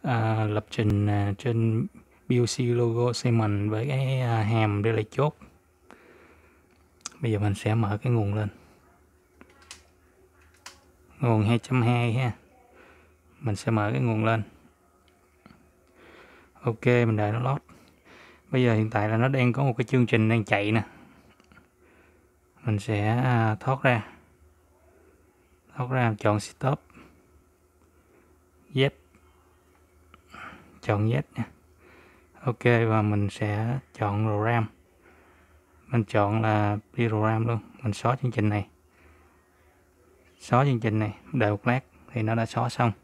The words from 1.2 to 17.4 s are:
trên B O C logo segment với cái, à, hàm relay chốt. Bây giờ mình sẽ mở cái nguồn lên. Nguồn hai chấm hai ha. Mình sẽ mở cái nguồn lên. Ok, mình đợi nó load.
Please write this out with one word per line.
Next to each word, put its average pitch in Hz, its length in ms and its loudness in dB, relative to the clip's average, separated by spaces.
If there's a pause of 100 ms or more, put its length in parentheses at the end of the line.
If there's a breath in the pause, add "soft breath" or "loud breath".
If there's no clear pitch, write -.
trên 113 500 -2 (420)
B - 20 0
O 123 140 4
C - 140 -6
logo 120 540 0
segment 107 560 0
với 110 180 -4
cái, 131 340 -2
à, 113 220 0
hàm 104 400 2
relay 110 280 0
chốt. 147 240 0 (1800 loud breath)
Bây 120 120 -2
giờ 104 80 0
mình 104 140 2
sẽ 107 220 0
mở 104 260 0
cái 123 120 0
nguồn 104 200 0
lên. 107 140 -2 (2750 soft breath)
Nguồn 110 240 2
hai 113 160 2
chấm 127 220 -2
hai 117 320 0
ha. 123 180 -2 (1080 loud breath)
Mình 104 160 -4
sẽ - 160 -4
mở 104 200 0
cái 131 100 -2
nguồn 110 240 0
lên. 113 180 0 (2250 loud breath)
Ok, 117 240 -4
mình 120 320 4
đợi 104 140 0
nó 117 80 -4
load. 131 220 -2 (880 loud breath)